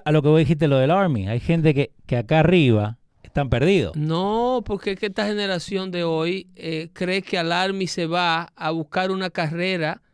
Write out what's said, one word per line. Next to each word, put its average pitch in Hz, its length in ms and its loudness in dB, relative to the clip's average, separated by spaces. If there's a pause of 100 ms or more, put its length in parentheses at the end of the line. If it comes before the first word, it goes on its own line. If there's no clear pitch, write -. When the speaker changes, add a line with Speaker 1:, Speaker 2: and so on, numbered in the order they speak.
Speaker 1:
a 151 80 0
lo 156 100 4
que 139 60 2
vos 156 120 6
dijiste, 156 280 2
lo 139 100 4
del 131 140 4
Army. 160 360 2
Hay 117 120 -2
gente 160 340 2
que, 139 180 0 (140)
que 123 120 -2
acá 120 220 2
arriba 123 580 4 (260)
están 139 260 -4
perdidos. 127 460 2
Speaker 2:
No, 208 720 -2
porque 202 260 -6
es 190 80 -8
que 214 80 -4
esta 202 200 -4
generación 190 640 -4
de 175 120 -4
hoy, 165 520 -2
eh, 160 380 -8
cree 185 280 -2
que 190 160 -6
al 165 140 -2
Army 190 360 -2
se 170 200 -4
va 170 480 -2
a 160 160 -4
buscar 185 400 -4
una 190 180 -4
carrera, 170 720 -4 (120)